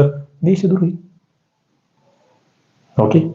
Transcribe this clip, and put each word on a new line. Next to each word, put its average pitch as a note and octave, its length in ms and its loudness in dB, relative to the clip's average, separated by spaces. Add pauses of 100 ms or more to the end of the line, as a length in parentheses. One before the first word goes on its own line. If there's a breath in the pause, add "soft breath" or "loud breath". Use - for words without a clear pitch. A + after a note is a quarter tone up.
(420)
देशद्रोही. F#3 540 0 (2000)
ओके, D#3 340 2